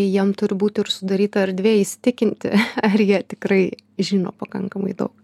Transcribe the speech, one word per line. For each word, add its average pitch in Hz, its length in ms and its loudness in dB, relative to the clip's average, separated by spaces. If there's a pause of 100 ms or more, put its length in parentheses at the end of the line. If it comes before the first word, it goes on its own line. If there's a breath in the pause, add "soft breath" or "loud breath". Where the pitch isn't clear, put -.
jiem 196 320 2
turi 202 240 -2
būti 208 260 0
ir - 80 -6
sudaryta 196 540 0
erdvė 190 320 2
įsitikinti, - 760 -2 (140)
<laughs> - 200 0
ar 202 100 2
jie 202 240 2
tikrai - 400 0 (340)
žino 190 360 -2
pakankamai 190 640 -8
daug. - 280 -4